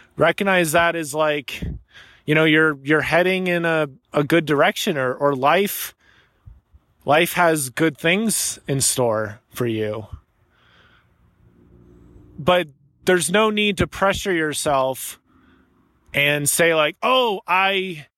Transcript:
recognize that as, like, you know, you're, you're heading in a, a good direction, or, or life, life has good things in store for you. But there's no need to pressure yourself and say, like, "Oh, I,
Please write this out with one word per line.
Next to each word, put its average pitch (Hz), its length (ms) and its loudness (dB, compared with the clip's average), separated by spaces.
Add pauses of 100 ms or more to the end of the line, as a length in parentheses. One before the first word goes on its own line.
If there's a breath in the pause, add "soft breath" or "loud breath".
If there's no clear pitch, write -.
(160 soft breath)
recognize 170 560 0
that 170 240 2
as, 151 180 -8
like, 151 500 -2 (600 loud breath)
you 147 80 0
know, 156 100 4
you're, 156 400 4
you're 147 180 2
heading 180 440 0
in 175 200 -2
a, 160 220 0 (260)
a 147 100 0
good 160 220 2
direction, 156 520 0
or, 127 160 -2
or 143 220 0
life, 156 600 0 (1120 soft breath)
life 160 260 2
has 160 360 2
good 156 280 -2
things 196 720 -2
in 139 140 -2
store 107 580 -2 (100)
for - 160 -4
you. 107 400 -4 (2250 soft breath)
But 175 300 2 (380)
there's 175 260 2
no 214 180 4
need 208 280 0
to 175 100 0
pressure 196 460 -2
yourself 143 840 -2 (920 soft breath)
and 143 360 0
say, 165 260 2
like, 151 260 0
"Oh, 233 460 2
I, 190 600 -2 (100)